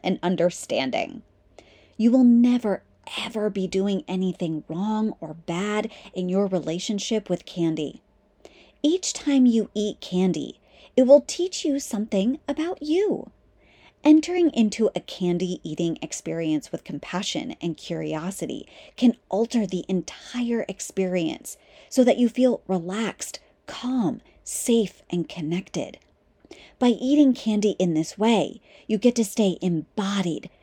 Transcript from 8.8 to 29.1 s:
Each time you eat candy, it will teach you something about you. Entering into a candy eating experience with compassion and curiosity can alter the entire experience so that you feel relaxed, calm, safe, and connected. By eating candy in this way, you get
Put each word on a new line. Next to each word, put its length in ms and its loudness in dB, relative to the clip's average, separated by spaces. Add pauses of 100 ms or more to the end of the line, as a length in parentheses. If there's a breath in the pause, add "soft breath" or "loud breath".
Each 300 0
time 320 4
you 300 4
eat 260 -4
candy, 600 -2 (360 soft breath)
it 60 6
will 240 10
teach 380 -4
you 140 0
something 600 -2 (100)
about 340 -4
you. 480 0 (720 soft breath)
Entering 460 6
into 440 2
a 60 -2
candy 640 -2
eating 400 -4
experience 680 -4
with 140 -8
compassion 760 -6
and 160 -4
curiosity 920 -8 (280 loud breath)
can 200 4 (140)
alter 360 0
the 220 -6
entire 800 -4
experience 880 -4 (320 soft breath)
so 160 4
that 140 4
you 100 4
feel 400 2
relaxed, 720 -4 (260 soft breath)
calm, 540 -2 (240 soft breath)
safe, 640 0
and 180 -2
connected. 720 -6 (800 loud breath)
By 100 4
eating 440 4
candy 460 0
in 160 2
this 240 -2
way, 420 2 (260 soft breath)
you 120 0
get 180 4